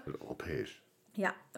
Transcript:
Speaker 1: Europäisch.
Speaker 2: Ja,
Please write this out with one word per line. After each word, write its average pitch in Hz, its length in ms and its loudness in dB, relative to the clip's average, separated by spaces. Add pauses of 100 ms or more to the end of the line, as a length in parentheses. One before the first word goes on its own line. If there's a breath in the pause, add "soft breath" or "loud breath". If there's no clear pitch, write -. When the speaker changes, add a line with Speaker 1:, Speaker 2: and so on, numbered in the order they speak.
Speaker 1:
Europäisch. - 720 -2 (360)
Speaker 2:
Ja, 196 160 6 (260)